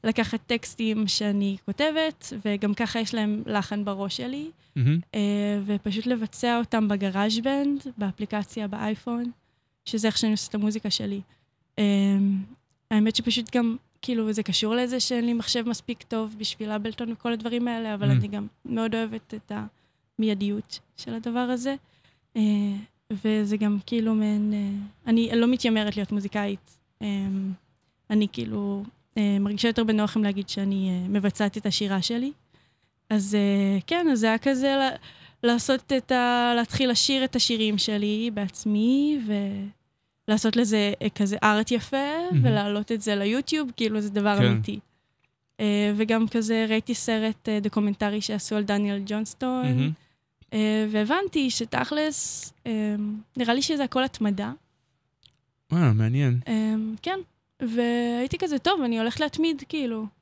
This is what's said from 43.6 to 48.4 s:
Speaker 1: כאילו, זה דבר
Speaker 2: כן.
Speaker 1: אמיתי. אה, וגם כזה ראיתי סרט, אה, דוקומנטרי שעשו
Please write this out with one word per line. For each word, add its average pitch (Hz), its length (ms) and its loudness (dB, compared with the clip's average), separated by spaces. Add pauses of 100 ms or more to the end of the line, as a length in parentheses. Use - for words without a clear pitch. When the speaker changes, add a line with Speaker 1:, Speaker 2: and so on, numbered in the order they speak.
Speaker 1:
כאילו, 214 240 0
זה 208 80 -2
דבר 202 300 2
Speaker 2:
כן. - 60 6
Speaker 1:
אמיתי. 120 340 0 (800)
אה, 208 360 2
וגם 220 320 2
כזה 226 420 0
ראיתי 220 240 0
סרט, 220 560 -2
אה, 214 100 0
דוקומנטרי 208 600 0
שעשו 214 340 -4